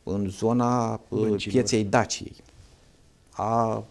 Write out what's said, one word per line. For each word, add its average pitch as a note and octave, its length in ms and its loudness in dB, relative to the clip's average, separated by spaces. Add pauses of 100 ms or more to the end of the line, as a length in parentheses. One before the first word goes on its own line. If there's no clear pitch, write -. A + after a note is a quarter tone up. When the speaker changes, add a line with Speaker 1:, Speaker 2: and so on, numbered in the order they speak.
Speaker 1:
În G2 260 -4
zona, A#2+ 640 0
uh, A2 60 -6 (100)
Speaker 2:
Băncilor. G#2+ 300 0
Speaker 1:
pieței A2 460 2
Daciei, - 500 0 (960)
a A2 600 0